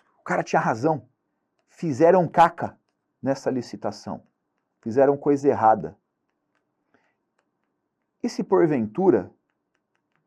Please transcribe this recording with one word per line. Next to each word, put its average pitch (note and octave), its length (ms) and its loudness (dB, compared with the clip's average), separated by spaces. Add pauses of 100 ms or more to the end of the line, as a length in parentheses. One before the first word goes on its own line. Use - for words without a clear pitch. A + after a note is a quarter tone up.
(200)
O - 40 -20
cara F3 200 -4
tinha D#3+ 160 -2
razão. D3+ 480 -2 (640)
Fizeram E3 580 2
caca E3 520 0 (420)
nessa C3 300 -4
licitação. G#2+ 720 -10 (560)
Fizeram C3+ 360 2
coisa C#3+ 300 0
errada. A2 480 2 (2250)
E A#3+ 60 -4
se - 140 -8
porventura D3+ 880 0 (960)